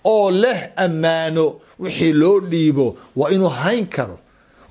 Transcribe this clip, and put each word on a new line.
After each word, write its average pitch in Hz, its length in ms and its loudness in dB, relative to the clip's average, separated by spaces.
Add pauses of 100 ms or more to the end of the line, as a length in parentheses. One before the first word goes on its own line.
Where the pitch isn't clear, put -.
oo 208 260 2
leh 196 460 0
ammaano. 160 760 0 (240)
Wixii 170 340 -2
loo 175 280 4
dhiibo 165 560 0 (200)
waa 147 140 0
inuu 190 180 2
hayn 175 380 -2
karo. 98 320 -8 (520)